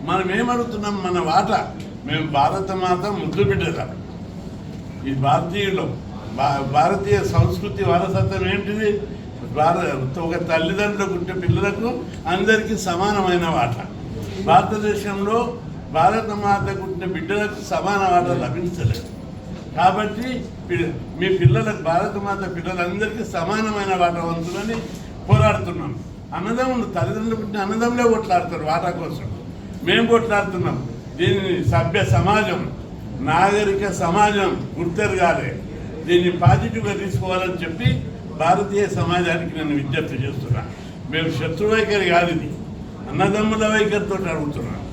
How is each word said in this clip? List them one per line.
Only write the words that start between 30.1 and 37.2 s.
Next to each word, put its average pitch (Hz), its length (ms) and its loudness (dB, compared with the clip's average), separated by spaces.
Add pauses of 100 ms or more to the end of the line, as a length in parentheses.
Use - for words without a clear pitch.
కొట్లాడుతున్నాం. 196 680 2 (400)
దీనిని 190 340 2 (200)
సభ్య 165 280 2 (160)
సమాజం, 190 440 4 (680)
నాగరిక 196 600 4 (120)
సమాజం 196 480 4 (280)
గుర్తెరగాలి, 175 720 2 (560)
దీన్ని 175 260 6 (100)
పాజిటివ్గా 214 600 4
తీసుకోవాలని 185 600 -2